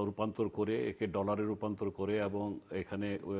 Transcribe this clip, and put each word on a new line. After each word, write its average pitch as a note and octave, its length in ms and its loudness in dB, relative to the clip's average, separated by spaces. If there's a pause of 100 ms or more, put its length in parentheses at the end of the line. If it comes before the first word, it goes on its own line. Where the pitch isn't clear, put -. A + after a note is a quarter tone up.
রূপান্তর G#2 440 0
করে, A2 420 2
একে G#2 160 -2
ডলারে G2+ 380 2
রূপান্তর G#2 460 0
করে G2+ 280 0
এবং G2+ 400 0 (120)
এখানে, G2+ 520 -2
আহ, - 60 -8 (120)